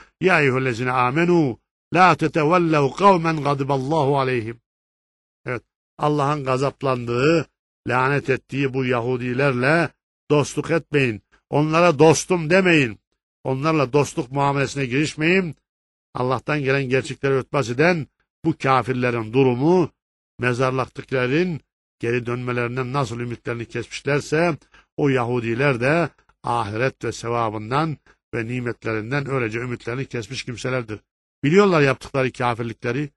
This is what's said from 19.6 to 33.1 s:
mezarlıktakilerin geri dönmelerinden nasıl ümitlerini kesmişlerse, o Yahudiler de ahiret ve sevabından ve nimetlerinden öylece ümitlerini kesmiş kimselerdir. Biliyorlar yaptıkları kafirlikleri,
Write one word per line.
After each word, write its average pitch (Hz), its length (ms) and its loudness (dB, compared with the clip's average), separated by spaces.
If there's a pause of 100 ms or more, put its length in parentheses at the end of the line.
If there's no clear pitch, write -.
mezarlıktakilerin 131 1200 -2 (400)
geri 117 260 -2
dönmelerinden 123 680 -4
nasıl 120 280 -4
ümitlerini 120 460 -8
kesmişlerse, 147 920 -4 (400)
o 151 120 0
Yahudiler 123 720 0
de 147 280 0 (340)
ahiret 117 600 -2
ve 117 80 -4
sevabından 117 840 -4 (380)
ve 117 120 -6
nimetlerinden 120 840 -4
öylece 117 280 -2
ümitlerini 120 480 -6
kesmiş 120 380 -8
kimselerdir. 123 560 -6 (440)
Biliyorlar 180 360 4
yaptıkları 135 520 0
kafirlikleri, 120 840 -4